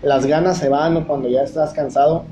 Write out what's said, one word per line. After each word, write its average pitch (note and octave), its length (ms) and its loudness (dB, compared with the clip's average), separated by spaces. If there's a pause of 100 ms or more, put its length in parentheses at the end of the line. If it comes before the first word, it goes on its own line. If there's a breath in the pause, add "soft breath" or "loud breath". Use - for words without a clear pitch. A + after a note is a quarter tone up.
las C#3 240 2
ganas E3 320 2
se D3+ 100 0
van D3+ 300 2
o D#3 80 -4
cuando C#3 220 -4
ya B2+ 140 2
estás D3+ 300 -2
cansado, C#3+ 600 0